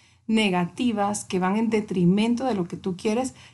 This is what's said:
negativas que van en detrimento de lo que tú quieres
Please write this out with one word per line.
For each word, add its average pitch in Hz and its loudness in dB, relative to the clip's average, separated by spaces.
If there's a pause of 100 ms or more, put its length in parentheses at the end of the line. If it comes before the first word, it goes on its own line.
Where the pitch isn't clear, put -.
(280)
negativas 208 0
que 190 -4
van 185 0
en 226 0
detrimento 214 2
de 262 0
lo 185 -2
que 180 -10
tú 185 -6
quieres 240 -2 (200)